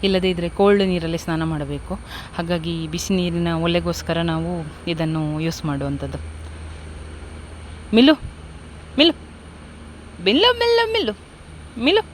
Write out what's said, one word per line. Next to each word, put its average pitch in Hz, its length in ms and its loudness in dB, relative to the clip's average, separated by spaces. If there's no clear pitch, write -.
ಇಲ್ಲದೇ 190 260 4
ಇದ್ರೆ 170 200 0
ಕೋಲ್ಡ್ 202 380 6
ನೀರಲ್ಲಿ 165 300 0
ಸ್ನಾನ 160 260 -2
ಮಾಡಬೇಕು. 147 520 -4
ಹಾಗಾಗಿ 170 500 -2
ಬಿಸಿ 175 260 -2
ನೀರಿನ 170 400 2
ಒಲೆಗೋಸ್ಕರ 170 680 0
ನಾವು 165 500 -2
ಇದನ್ನು 156 520 0
ಯೂಸ್ 160 260 -2
ಮಾಡುವಂಥದ್ದು. 143 520 -2
ಮಿಲು, 262 200 10
ಮಿಲು, 311 160 6
ಮಿಲು, 311 300 6
ಮಿಲು, 233 260 0
ಮಿಲು. 370 180 6